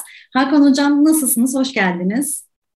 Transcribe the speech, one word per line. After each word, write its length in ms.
Hakan 360
Hocam, 360
nasılsınız? 500
Hoş 180
geldiniz. 760